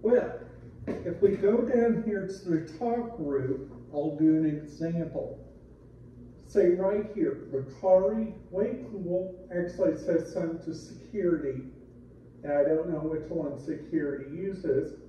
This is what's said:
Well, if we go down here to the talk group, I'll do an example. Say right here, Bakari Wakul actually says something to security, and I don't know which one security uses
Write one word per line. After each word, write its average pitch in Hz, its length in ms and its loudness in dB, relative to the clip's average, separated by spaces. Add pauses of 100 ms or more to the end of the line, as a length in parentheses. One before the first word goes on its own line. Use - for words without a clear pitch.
Well, - 380 2 (480)
if - 340 -4
we 196 100 8
go 202 300 4
down 233 440 4
here 202 220 -2
to - 220 -10
the 160 300 0
talk 233 380 -2
group, 135 540 -2 (220)
I'll 147 240 -2
do 156 200 6
an 160 100 2
example. 160 920 -4 (1080)
Say 180 240 6
right 196 440 2
here, 139 380 0
Bakari 190 800 4 (180)
Wakul 190 840 -2 (200)
actually 175 420 0
says - 360 0
something 165 320 -4
to 160 100 -6
security, 143 920 -4 (800)
and 147 80 -2
I 143 120 6
don't 160 240 2
know 156 120 -2
which 156 280 -4
one 151 300 -4
security 143 760 -4
uses 165 640 -2 (100)